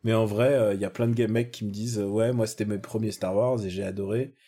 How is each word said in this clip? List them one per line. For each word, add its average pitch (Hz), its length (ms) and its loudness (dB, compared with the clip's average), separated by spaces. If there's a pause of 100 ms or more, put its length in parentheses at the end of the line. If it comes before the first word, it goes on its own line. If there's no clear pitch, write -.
mais 113 100 2
en 110 120 4
vrai, 113 260 2
euh, 117 220 4
il 95 60 -4
y 101 40 0
a 95 60 -4
plein 120 180 0
de 117 60 2
gars, 113 140 2
mecs 117 220 0
qui - 140 -8
me 104 60 -4
disent, 110 280 -4
euh, 101 80 0
ouais, 113 260 2
moi, 117 140 2
c'était - 180 -6
mes 104 140 -2
premiers 107 340 -4
Star 92 240 -4
Wars 117 280 2
et 95 60 -4
j'ai 95 140 -4
adoré. 101 500 -4 (140)